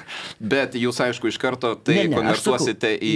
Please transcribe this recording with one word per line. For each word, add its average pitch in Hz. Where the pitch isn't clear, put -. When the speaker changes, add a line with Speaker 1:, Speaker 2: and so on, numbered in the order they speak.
Speaker 1:
<laughs> -
bet 131
jūs, 120
aišku, 120
iš 107
karto 123
tai -
Speaker 2:
Ne, 202
ne, 143
aš 107
sakau, -
Speaker 1:
konvertuosite 120
į 110